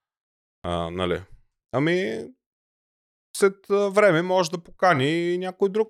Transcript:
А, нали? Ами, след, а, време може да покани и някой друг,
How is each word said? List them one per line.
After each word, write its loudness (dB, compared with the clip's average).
А, -4
нали? -4
Ами, -4
след, -2
а, 2
време 4
може 0
да -6
покани 0
и -4
някой -2
друг, -2